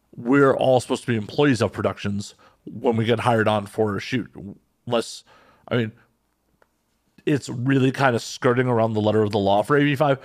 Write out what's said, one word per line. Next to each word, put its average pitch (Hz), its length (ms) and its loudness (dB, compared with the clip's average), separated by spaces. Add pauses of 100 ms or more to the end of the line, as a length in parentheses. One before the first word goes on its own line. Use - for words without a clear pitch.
(160)
we're 135 400 4
all 127 240 2
supposed 123 240 -4
to - 40 -20
be 120 80 0
employees 113 460 0
of 104 100 0
productions 101 640 -6 (320)
when 117 320 -2
we 113 80 0
get 113 160 0
hired 113 260 2
on 107 200 0
for 104 280 -2
a 95 40 -4
shoot. - 300 -6 (580)
Unless, 117 360 -4 (440)
I 117 100 -2
mean, 110 140 -2 (1300)
it's 147 240 -2
really 131 420 0
kind 127 240 2
of 110 60 -2
skirting 127 460 0
around 113 260 0
the 107 80 -2
letter 107 220 2
of 98 80 -2
the 107 80 0
law 98 240 2
for 147 140 0
A 143 60 4
B 143 120 0
five 139 300 0